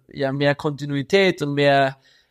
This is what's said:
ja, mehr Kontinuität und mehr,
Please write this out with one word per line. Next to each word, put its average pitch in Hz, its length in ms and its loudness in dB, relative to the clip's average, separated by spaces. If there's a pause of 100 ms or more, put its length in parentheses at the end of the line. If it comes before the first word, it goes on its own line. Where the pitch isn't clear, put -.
ja, 135 240 -4
mehr 143 220 0
Kontinuität 147 880 0
und 143 120 -4
mehr, 139 440 2 (320)